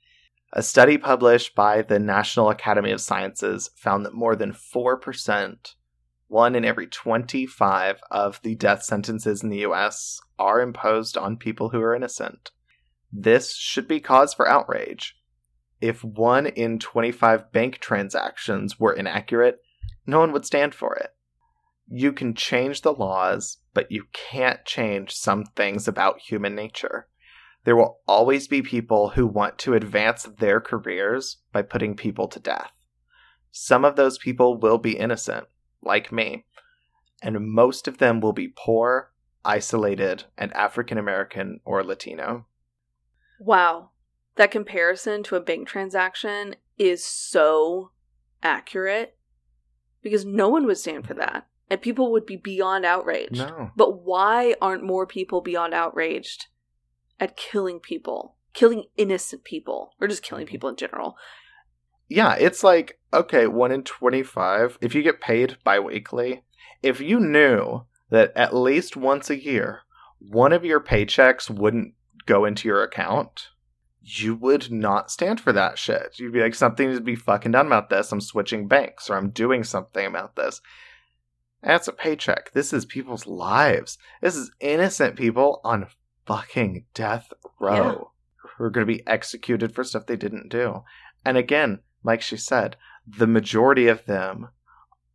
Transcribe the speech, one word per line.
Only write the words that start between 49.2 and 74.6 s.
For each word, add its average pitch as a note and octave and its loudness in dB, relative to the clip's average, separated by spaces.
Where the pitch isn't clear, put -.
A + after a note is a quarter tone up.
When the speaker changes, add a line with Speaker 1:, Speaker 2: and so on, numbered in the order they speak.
Speaker 2:
because G#3 -2
no G3 0
one D4 2
would G3+ 0
stand D3+ -10
for - -8
that, - -6
and F#3+ -4
people A#3+ 0
would A3 2
be F#3+ -12
beyond F#3+ -2
outraged. F3 -2
Speaker 1:
No. C#3 -8
Speaker 2:
But F#3+ 4
why G#3+ 2
aren't F#3 -2
more F#3 -2
people F#3 -4
beyond E3+ -4
outraged E3 -4
at F#3+ -6
killing F#3 -6
people, - -10
killing A#3 4
innocent G3 -2
people, - -10
or G3+ -2
just G3+ -6
killing - -12
Speaker 1:
Mm-hmm. - -16
Speaker 2:
people C3+ -8
in B2 -10
general? - -10
Speaker 1:
Yeah, E3+ 2
it's - 2
like, F3 6
okay, C#3+ 4
one A#2+ 2
in C3 -4
twenty-five, B2 0
if A#2+ -2
you D3+ 2
get D3+ 2
paid A#2+ 0
biweekly, A2 -2
if C3+ 0
you G3+ 2
knew C#3+ 4
that A2 6
at - 2
least C3 2
once C#3 0
a C#3+ -2
year, C3 -4
one A#2 4
of F3 2
your D#3 2
paychecks B2+ 4
wouldn't G#2+ 0
go G#2 4
into G#2 -4
your G2+ 2
account, - -4
you A2 -6
would B2 0